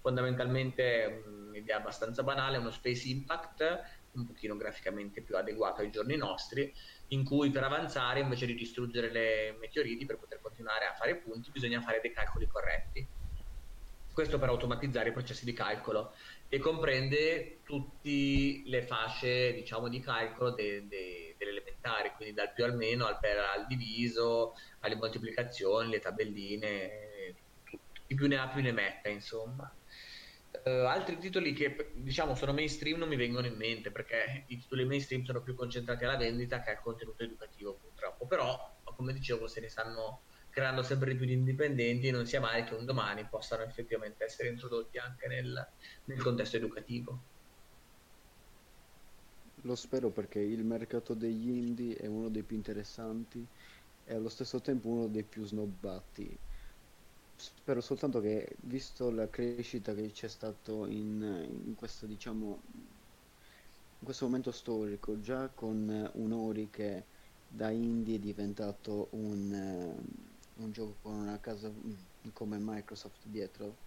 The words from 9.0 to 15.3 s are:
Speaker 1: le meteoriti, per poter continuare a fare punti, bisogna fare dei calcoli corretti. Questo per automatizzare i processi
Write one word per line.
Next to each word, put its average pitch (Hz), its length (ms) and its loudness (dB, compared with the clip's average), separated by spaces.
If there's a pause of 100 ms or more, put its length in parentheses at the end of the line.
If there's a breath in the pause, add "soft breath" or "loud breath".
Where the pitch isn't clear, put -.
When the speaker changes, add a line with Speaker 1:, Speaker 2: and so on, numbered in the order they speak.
Speaker 1:
le 110 500 4
meteoriti, 120 440 0
per - 140 -2
poter - 220 -12
continuare 110 460 0
a 117 60 0
fare 143 240 2
punti, 113 340 -8
bisogna 120 300 0
fare 117 220 2
dei 117 100 0
calcoli 113 360 4
corretti. - 580 2 (1040)
Questo 156 260 4
per 127 100 6
automatizzare 120 600 2
i - 20 -2
processi - 340 -4